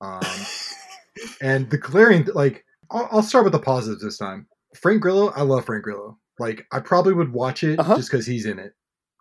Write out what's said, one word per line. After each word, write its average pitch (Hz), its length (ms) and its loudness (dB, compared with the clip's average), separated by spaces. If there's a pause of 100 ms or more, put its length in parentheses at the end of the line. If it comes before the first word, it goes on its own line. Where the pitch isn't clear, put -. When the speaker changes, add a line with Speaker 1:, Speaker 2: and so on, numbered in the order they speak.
Speaker 1:
Um, 95 180 -12
Speaker 2:
<laughs> - 1200 -12
Speaker 1:
and 135 280 0
the 147 80 0
glaring, 180 560 4
like, 139 300 0 (260)
I'll, 233 200 -6
I'll 220 120 4
start 220 220 4
with 190 80 4
the 151 80 0
positives 113 420 -2
this 107 160 -10
time. 98 280 -10 (280)
Frank 208 280 2
Grillo, 190 260 4
I 143 140 -4
love 135 220 2
Frank 107 200 -6
Grillo. 104 340 -12 (200)
Like, 113 340 -8
I 131 80 -4
probably 175 340 4
would 165 180 0
watch 127 320 -4
it 156 140 0
Speaker 2:
Uh-huh. 170 180 2
Speaker 1:
just - 140 -4
'cause 117 160 -2
he's 117 200 -4
in 101 120 -6
it. 98 160 -16 (460)